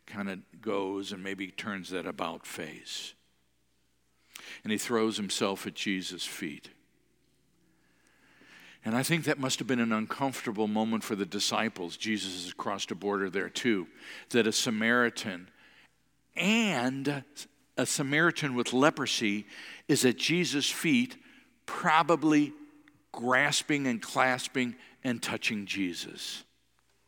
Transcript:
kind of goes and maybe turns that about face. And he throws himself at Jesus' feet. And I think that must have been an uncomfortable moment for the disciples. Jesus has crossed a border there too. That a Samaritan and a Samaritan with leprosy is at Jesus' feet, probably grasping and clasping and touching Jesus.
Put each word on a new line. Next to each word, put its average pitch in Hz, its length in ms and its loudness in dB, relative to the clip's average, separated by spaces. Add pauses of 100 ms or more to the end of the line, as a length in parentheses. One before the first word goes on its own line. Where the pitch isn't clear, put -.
kind 98 240 -6
of 92 80 -8 (220)
goes 98 500 -4
and 98 100 -8
maybe 98 280 -6
turns 95 420 -8
that 90 160 -4
about 85 400 -6
face. - 680 -12 (1500)
And 107 80 -2
he 107 60 0
throws 110 380 0
himself 98 500 -2
at 95 80 -6
Jesus' 92 500 -4
feet. - 460 -8 (2250)
And 110 120 0
I 131 60 4
think 156 220 2
that 147 140 2
must 131 220 0
have 120 80 -4
been 123 120 2
an 117 120 2
uncomfortable 110 720 -2
moment 110 380 0
for 117 100 -2
the 98 120 -2
disciples. 101 680 -2
Jesus 95 480 -4
has 90 80 -10
crossed - 380 -6
a 101 60 -4
border 98 340 -2
there 92 180 -2
too. 101 380 0 (440)
That 117 160 4
a 110 60 4
Samaritan 113 960 0 (840)
and 143 920 2 (520)
a - 100 2
Samaritan 151 680 2
with 120 180 0
leprosy 123 720 2 (400)
is 135 180 4
at 123 120 6
Jesus' 147 540 0
feet, 127 460 2 (500)
probably 156 840 4 (600)
grasping 139 720 2
and 117 140 0
clasping 127 760 2 (300)
and 120 180 -2
touching 107 440 -2
Jesus. - 800 -6 (640)